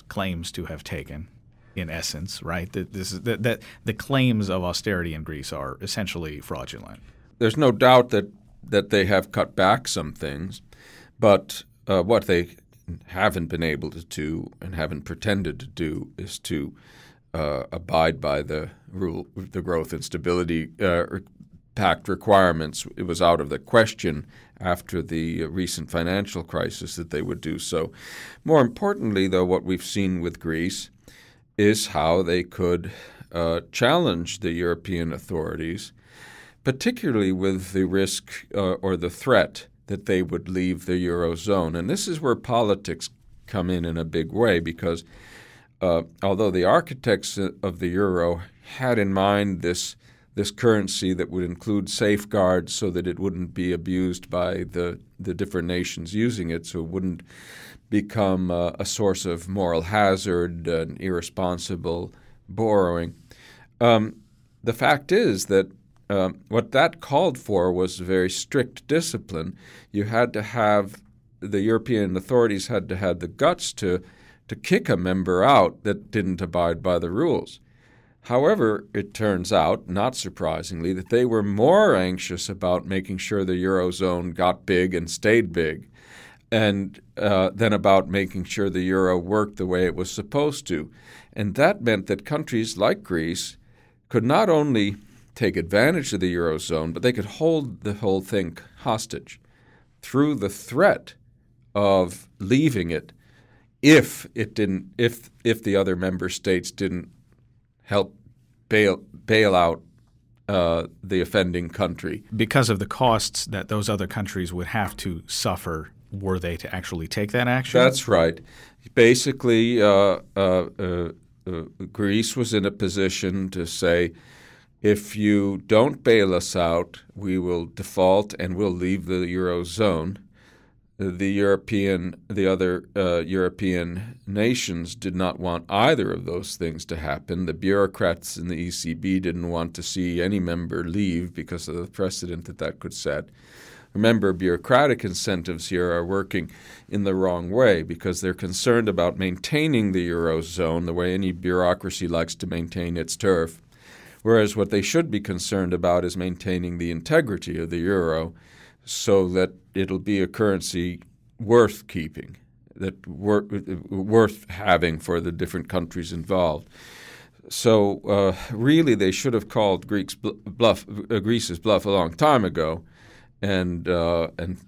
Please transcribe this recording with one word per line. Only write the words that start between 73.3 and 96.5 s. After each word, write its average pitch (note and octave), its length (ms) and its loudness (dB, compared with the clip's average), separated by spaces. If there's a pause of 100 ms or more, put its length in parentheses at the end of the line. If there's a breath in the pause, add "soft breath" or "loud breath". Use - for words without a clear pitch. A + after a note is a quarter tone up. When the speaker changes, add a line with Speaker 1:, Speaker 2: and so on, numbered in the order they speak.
Speaker 2:
to, F2+ 280 -2 (460 loud breath)
to - 80 -8
kick - 320 0
a G#2 80 2
member F2+ 460 0
out A2 420 4
that G2+ 260 -4
didn't F#2 300 -2
abide E2+ 420 0
by F2+ 160 2
the E2+ 120 -2
rules. B2 500 -2 (640 soft breath)
However, B2+ 680 2
it G2+ 200 -4
turns G2 380 0
out, F2 360 2
not G2+ 260 0
surprisingly, E2+ 800 -4
that F#2 160 -6
they B2 160 4
were A2+ 180 2
more C3 540 4
anxious F#2 520 -2
about F2+ 380 0
making F#2+ 320 -4
sure G2 260 -2
the F2+ 200 0
Eurozone F2+ 720 0
got F2+ 320 2
big F2+ 280 2
and E2+ 160 -4
stayed A2+ 400 2
big, D#2 380 -2 (640 loud breath)
and, G2+ 500 0 (160)
uh, F#2+ 380 2
than G#2+ 180 2
about G2 360 6
making F#2 360 -2
sure G2 240 -2
the F#2 140 -2
Euro F#2 360 2
worked G2+ 380 0
the F#2 100 -4
way F2+ 200 2
it D#2 100 -2
was F#2 140 -4
supposed C#3+ 560 -4
to. D2+ 240 -4 (420 loud breath)
And G#2 220 -4
that F3 260 2
meant A2 280 0
that - 180 -4
countries A#2 500 -2
like C#3 260 0
Greece E2+ 540 -4 (540 soft breath)
could A2+ 140 0
not F3 260 4
only A#2+ 460 2 (380 soft breath)
take F#2 220 0
advantage A2+ 560 2
of F#2+ 80 -2
the F2+ 140 0
Eurozone, D#2+ 580 -2